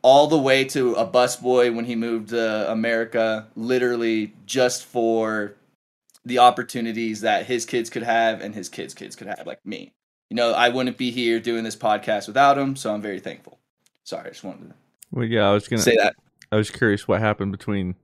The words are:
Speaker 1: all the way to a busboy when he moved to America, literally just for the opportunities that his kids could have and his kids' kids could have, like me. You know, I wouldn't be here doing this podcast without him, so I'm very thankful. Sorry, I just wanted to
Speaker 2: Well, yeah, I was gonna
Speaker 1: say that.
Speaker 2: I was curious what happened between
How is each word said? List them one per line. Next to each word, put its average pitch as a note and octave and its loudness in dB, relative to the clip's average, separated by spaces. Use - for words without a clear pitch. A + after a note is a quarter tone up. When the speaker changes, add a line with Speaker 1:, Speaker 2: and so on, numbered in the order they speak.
Speaker 1:
all C#3 8
the D#3 4
way C3+ 4
to C3 0
a A2+ 0
busboy B2 2
when A#2 -4
he A#2+ -6
moved A2+ -4
to A2 -2
America, A2+ -2
literally A#2 0
just B2 -2
for A2+ -2
the B2 -2
opportunities A#2 2
that G#2 0
his A#2+ -4
kids A#2 -4
could A#2 -8
have A2+ 0
and G#2+ -10
his F#2 -12
kids' - -12
kids - -18
could G2 -18
have, - -12
like - -16
me. - -14
You A2 -6
know, A#2 2
I A#2+ 4
wouldn't B2+ -2
be B2 -2
here A#2 0
doing A#2 -4
this G#2+ -10
podcast G#2+ -2
without C3+ 4
him, C#3 -4
so G#2+ -6
I'm G#2+ -8
very G2 -6
thankful. - -16
Sorry, - -12
I - -14
just - -20
wanted - -16
to - -20
Speaker 2:
Well, A#2+ -4
yeah, A2 2
I G2+ 6
was G#2 2
gonna A2+ 0
Speaker 1:
say A2+ 4
that. G#2 2
Speaker 2:
I G#2+ 2
was G#2+ 0
curious G#2 0
what G2+ 2
happened G#2 0
between F#2+ -4